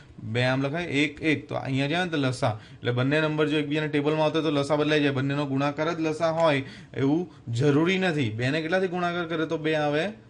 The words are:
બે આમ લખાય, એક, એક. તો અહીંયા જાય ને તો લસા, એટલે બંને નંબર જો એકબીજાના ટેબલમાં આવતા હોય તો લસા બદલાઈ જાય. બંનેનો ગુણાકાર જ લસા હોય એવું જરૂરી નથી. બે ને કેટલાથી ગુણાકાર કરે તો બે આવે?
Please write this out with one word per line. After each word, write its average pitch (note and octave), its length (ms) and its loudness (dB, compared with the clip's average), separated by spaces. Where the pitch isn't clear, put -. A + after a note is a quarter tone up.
બે A2 200 -2
આમ C3 180 2
લખાય, D3 240 -2
એક, D3 360 -2
એક. D3 280 0
તો B2 60 -6
અહીંયા C3+ 320 -2
જાય E3+ 160 0
ને F3+ 60 -4
તો D#3+ 80 -2
લસા, B2+ 420 0
એટલે - 180 -4
બંને C3 300 2
નંબર D3+ 260 2
જો D3 100 0
એકબીજાના D3+ 300 -2
ટેબલમાં D3+ 360 2
આવતા D#3 160 2
હોય D#3 120 0
તો D3 60 2
લસા C#3+ 180 0
બદલાઈ D3+ 260 2
જાય. C#3+ 100 2
બંનેનો C#3 340 -2
ગુણાકાર D3 480 -2
જ E3 60 -6
લસા D#3+ 300 0
હોય D#3+ 340 2
એવું C#3+ 360 0
જરૂરી D3 460 4
નથી. D3+ 320 0
બે A#2+ 200 -2
ને D#3+ 120 0
કેટલાથી F#3 260 0
ગુણાકાર F3 400 -2
કરે D#3+ 180 -2
તો D#3+ 120 -2
બે D#3 180 0
આવે? D3+ 340 0